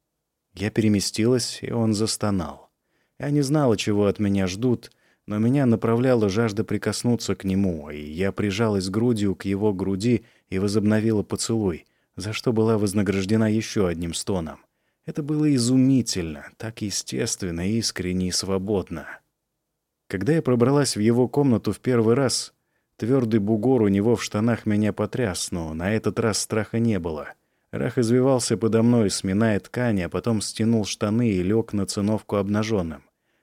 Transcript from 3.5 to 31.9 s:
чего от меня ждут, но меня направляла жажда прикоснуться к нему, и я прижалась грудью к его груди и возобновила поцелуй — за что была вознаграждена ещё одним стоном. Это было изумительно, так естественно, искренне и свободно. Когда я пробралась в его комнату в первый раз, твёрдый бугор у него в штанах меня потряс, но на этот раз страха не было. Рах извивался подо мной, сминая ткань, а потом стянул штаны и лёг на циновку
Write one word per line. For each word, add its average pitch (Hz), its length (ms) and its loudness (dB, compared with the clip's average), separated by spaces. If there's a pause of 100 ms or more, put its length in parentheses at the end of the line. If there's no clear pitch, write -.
чего 104 300 0
от 98 120 0
меня 98 300 0
ждут, 117 420 -2 (360)
но 104 120 -4
меня 127 260 2
направляла 117 640 2
жажда 107 360 0
прикоснуться 107 720 -2
к - 80 -12
нему, 95 440 0
и 76 140 -10
я 85 300 -4
прижалась 101 580 0
грудью 104 460 0
к - 80 -14
его 98 280 0
груди 98 520 0 (240)
и 95 100 -4
возобновила 104 640 2
поцелуй — 101 600 -2 (320)
за 95 160 -8
что 120 200 -2
была 110 260 2
вознаграждена 101 720 2
ещё 107 360 0
одним 85 280 -4
стоном. 85 460 -6 (460)
Это 160 160 -6
было 151 320 0
изумительно, 120 1000 0
так 110 260 -12
естественно, 95 880 -6
искренне 92 600 -2
и 87 40 -4
свободно. 92 760 -4 (1040)
Когда 101 260 -2
я 160 80 0
пробралась 127 540 2
в 104 40 -2
его 117 280 4
комнату 120 440 2
в - 80 -10
первый 117 340 2
раз, - 380 0 (440)
твёрдый 117 440 2
бугор 110 420 2
у 104 60 4
него 101 280 4
в - 60 -8
штанах 110 440 -2
меня 104 260 2
потряс, 107 580 -4
но 82 240 -6
на 87 180 -2
этот 107 260 -2
раз 110 200 0
страха 107 400 -4
не 113 200 0
было. 80 300 -6 (440)
Рах 117 260 -4
извивался 127 580 2
подо 113 260 2
мной, 117 280 4
сминая 101 500 0
ткань, 117 420 -2
а 85 60 -4
потом 107 320 -2
стянул 113 440 0
штаны 110 460 0
и 92 120 2
лёг 110 300 0
на 98 140 -2
циновку 104 500 -2